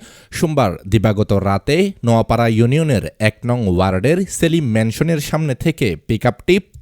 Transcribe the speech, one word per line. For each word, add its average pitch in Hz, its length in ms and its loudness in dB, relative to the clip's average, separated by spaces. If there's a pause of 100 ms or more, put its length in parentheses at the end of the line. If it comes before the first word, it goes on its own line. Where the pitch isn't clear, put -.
(320)
সোমবার 143 400 0 (160)
দিবাগত 104 460 2
রাতে 101 580 0 (120)
নোয়াপাড়া 117 440 2
ইউনিয়নের 117 540 2 (180)
এক 107 160 0 (100)
নং 120 300 0
ওয়ার্ডের 95 420 0 (120)
সেলিম 160 420 0
ম্যানশনের 113 480 0
সামনে 151 360 -4
থেকে 139 400 -2
পিকআপটি 120 640 0 (220)